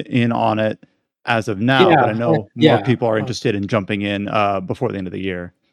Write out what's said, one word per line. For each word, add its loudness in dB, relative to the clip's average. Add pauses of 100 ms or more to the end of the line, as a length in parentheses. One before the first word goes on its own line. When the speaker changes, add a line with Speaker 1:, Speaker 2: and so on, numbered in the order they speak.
Speaker 1:
in 0
on 0
it -2 (440)
as -2
of -4
now, 4
Speaker 2:
Yeah, 6
Speaker 1:
but 2
I -2
know 0
Speaker 2:
yeah, 4
Speaker 1:
more -2
people 2
are 2
Speaker 2:
uh, 2
Speaker 1:
interested -2
in -2
jumping -2
in, -2
uh, 0
before -4
the -6
end -8
of -10
the -8
year. -6 (200)